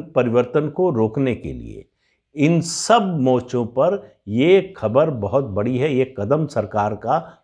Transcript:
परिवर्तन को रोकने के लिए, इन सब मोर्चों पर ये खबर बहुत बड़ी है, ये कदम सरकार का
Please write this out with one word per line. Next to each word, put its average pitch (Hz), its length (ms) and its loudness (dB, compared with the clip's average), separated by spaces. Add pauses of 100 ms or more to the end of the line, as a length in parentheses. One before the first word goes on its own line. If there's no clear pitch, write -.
(160)
परिवर्तन 123 540 2
को 180 200 -2
रोकने 143 460 0
के 73 180 -10
लिए, 57 320 -16 (500)
इन 156 260 2
सब 202 580 0
मोर्चों 123 460 0
पर 160 500 -2 (120)
ये 151 500 4
खबर 131 320 2
बहुत 120 360 -2
बड़ी 110 320 -2
है, 143 180 0
ये 127 220 0
कदम 135 300 0
सरकार 104 480 -2
का 135 480 -4